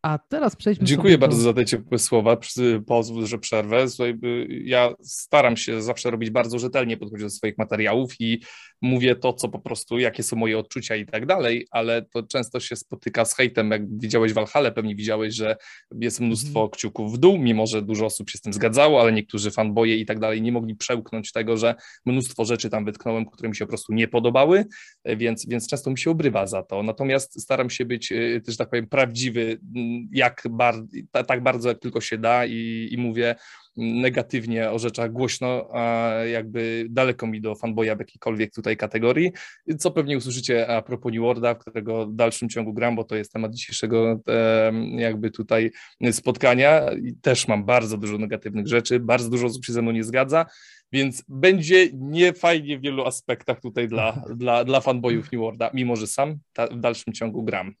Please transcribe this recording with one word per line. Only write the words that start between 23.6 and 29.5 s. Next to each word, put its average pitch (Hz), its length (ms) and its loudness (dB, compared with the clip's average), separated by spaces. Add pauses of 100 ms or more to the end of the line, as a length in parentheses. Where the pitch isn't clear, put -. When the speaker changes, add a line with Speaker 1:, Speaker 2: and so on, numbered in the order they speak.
Speaker 2:
po - 40 -16
prostu 110 240 -6
nie 117 140 2
podobały, 131 580 4 (380)
e, 113 140 -2
więc, 113 300 -2
więc 117 200 -4
często 135 240 -4
mi 127 60 -4
się 165 140 0
obrywa 120 360 0
za 95 160 -6
to. 98 200 -6
Natomiast 135 580 -2
staram 131 280 -2
się 127 160 -4
być, 120 260 -6
e, 117 300 -2
też 113 160 -8
tak - 120 -4
powiem, 117 180 -2
prawdziwy, 117 720 -2 (160)